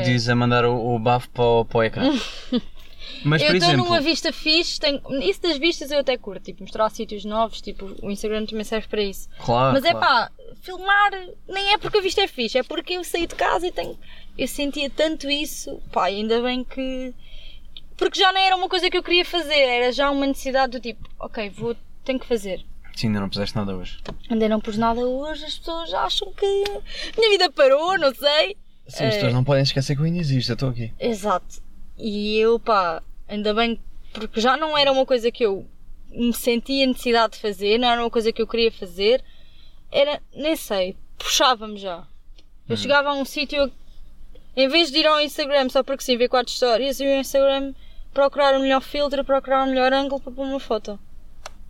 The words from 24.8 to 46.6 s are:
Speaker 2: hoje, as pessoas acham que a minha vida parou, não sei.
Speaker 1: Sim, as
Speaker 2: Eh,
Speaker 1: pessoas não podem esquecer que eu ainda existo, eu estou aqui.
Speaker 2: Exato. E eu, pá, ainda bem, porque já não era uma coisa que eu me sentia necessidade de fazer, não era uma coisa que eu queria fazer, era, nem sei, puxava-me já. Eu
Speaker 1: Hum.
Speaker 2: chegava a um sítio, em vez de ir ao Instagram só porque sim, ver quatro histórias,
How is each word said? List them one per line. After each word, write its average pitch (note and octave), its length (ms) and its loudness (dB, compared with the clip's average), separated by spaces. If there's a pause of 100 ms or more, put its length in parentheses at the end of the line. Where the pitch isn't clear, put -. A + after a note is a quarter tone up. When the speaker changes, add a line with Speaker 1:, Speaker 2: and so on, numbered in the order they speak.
Speaker 2:
hoje, C#4+ 420 -4
as D4 140 -8
pessoas E4 360 -6
acham - 400 -2
que - 120 -2
a G4+ 760 -2
minha A4+ 120 6
vida F4+ 200 4
parou, D4+ 460 4
não C#4+ 180 4
sei. D4+ 400 2 (320)
Speaker 1:
Sim, - 180 -4
as A2 80 2
Speaker 2:
Eh, - 40 0
Speaker 1:
pessoas A#2 160 2
não B2+ 100 4
podem C#3 200 4
esquecer C#3 320 0
que C#3 60 0
eu D#3+ 40 2
ainda E3+ 140 0
existo, C3 320 2
eu - 20 0
estou C3 160 -2
aqui. A#2 300 -4
Speaker 2:
Exato. G3+ 600 -2 (360)
E G#3 400 -2
eu, A3+ 220 4
pá, F#3 420 2 (260)
ainda G#3 260 -2
bem, A3+ 240 0 (360)
porque A3 260 -6
já B3+ 160 4
não D4+ 220 0
era C#4+ 140 4
uma C4+ 140 4
coisa A#3+ 240 2
que A#3 160 0
eu G3 200 -2 (440)
me A#3 240 0
sentia C4 540 0
necessidade A#3 460 2
de - 60 -14
fazer, G3+ 380 0
não B3 120 2
era A#3+ 120 2
uma A#3 80 0
coisa A3+ 220 0
que A3+ 100 -2
eu G#3+ 60 -2
queria A3+ 240 2
fazer, G3 500 0 (720)
era, C#4+ 300 2 (120)
nem D4+ 220 -2
sei, F#3+ 400 -2 (220)
puxava-me A3 600 2
já. F#3 280 -8 (600)
Eu A#3 60 -2
Speaker 1:
Hum. A3 40 0
Speaker 2:
chegava C#4 320 2
a C#4+ 40 2
um C#4 120 -2
sítio, C#4+ 440 -2 (840)
em C4 140 4
vez D#4+ 220 4
de D4 80 0
ir D4+ 80 6
ao D4+ 140 4
Instagram C#4+ 480 2
só C4+ 140 4
porque C#4 200 -4
sim, B3+ 140 2
ver B3 120 4
quatro B3 240 2
histórias, B3 460 2